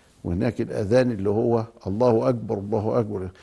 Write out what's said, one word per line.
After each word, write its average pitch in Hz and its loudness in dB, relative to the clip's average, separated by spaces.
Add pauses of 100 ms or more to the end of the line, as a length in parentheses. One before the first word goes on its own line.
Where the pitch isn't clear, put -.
(240)
وهناك 107 -2
الأذان 120 2
اللي 98 -2
هو 113 2 (220)
الله 117 2
أكبر، 110 -2
الله 107 -2
أكبر، 101 -4 (140)